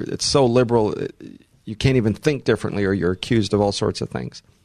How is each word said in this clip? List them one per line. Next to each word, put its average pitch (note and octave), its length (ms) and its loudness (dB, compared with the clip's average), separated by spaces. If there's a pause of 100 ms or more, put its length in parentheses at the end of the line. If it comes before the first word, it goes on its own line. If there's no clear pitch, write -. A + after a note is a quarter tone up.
it's - 200 -8
so C#3 220 2
liberal, A#2 480 2
it, - 200 -6 (520)
you A2 100 -10
can't C3 220 2
even G#2+ 160 2
think C#3 320 -2
differently G#2 400 0
or F#2+ 80 2
you're F2+ 180 0
accused G#2 420 0
of G2+ 60 2
all G2+ 140 2
sorts G#2 260 -4
of - 100 -6
things. - 320 -10 (240)